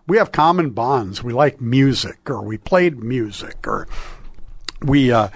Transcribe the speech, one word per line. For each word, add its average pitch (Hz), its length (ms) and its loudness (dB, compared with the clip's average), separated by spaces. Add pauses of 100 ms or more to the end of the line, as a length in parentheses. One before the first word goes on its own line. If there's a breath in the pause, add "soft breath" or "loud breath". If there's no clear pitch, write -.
we 190 120 4
have - 140 2
common 165 380 4
bonds. 113 540 -2
We 120 80 -6
like 135 280 2
music, 131 720 2
or 131 120 -6
we 104 160 -8
played 175 440 2
music, 113 640 -6
or 120 220 -4 (960 loud breath)
we, 135 280 4
uh, 110 260 4